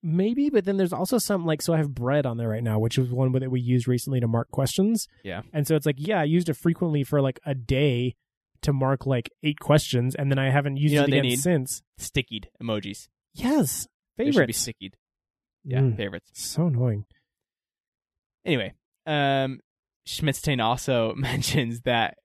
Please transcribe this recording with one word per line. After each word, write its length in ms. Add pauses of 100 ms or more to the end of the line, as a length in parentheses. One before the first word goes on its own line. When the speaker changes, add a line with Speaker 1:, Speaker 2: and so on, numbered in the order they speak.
Speaker 1:
Maybe, 480
but 140
then 140
there's 160
also 240
some, 280
like, 160
so 120
I 40
have 160
bread 320
on 120
there 120
right 140
now, 160
which 180
is 140
one 220
that 180
we 80
used 280
recently 340
to 60
mark 220
questions. 580 (160)
Speaker 2:
Yeah. 180 (100)
Speaker 1:
And 160
so 80
it's 100
like, 140
yeah, 220
I 20
used 240
it 80
frequently 480
for, 180
like, 240
a 80
day 600 (460)
to 100
mark, 340
like, 240 (140)
eight 160
questions, 560
and 160
then 80
I 120
haven't 260
used 160
Speaker 2:
You 60
know 40
Speaker 1:
it 40
Speaker 2:
what 40
they 80
Speaker 1:
again 120
Speaker 2:
need? 80
Speaker 1:
since. 420 (180)
Speaker 2:
Stickied 460 (180)
emojis. 460 (240)
Speaker 1:
Yes. 540 (300)
Speaker 2:
They 140
should 160
be 60
Speaker 1:
Favorites. 140
Speaker 2:
stickied. 260 (720)
Yeah, 160
Speaker 1:
Mm. 160
Speaker 2:
favorites. 360
Speaker 1:
So 340
annoying. 380 (1400)
Speaker 2:
Anyway, 280 (320)
um, 540 (480)
Schmidstein 560
also 500
<laughs> 40
mentions 640
that 440